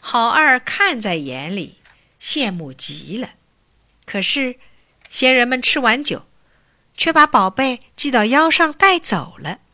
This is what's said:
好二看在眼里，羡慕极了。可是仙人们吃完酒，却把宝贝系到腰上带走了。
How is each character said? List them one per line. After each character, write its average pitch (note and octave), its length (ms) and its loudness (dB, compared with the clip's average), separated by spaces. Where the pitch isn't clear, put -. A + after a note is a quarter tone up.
好 A#3 280 0
二 C4 300 4
看 E4+ 420 -2
在 G#3 160 -4
眼 C#3 380 -8
里， F#3+ 240 -12
羡 B3 320 -4
慕 D#3+ 200 -10
极 D3 460 -10
了。 B3+ 120 -8
可 - 160 -6
是 B3 360 -2
仙 B3+ 260 2
人 B3 140 2
们 B3+ 140 -2
吃 - 180 0
完 B3 240 2
酒， - 220 -6
却 - 180 -2
把 D4+ 140 6
宝 G#3 220 2
贝 B3+ 320 -4
系 - 140 -2
到 A#3 140 2
腰 C#4+ 260 2
上 D#4 220 2
带 F#4+ 260 4
走 E3+ 400 -6
了。 D3 220 -10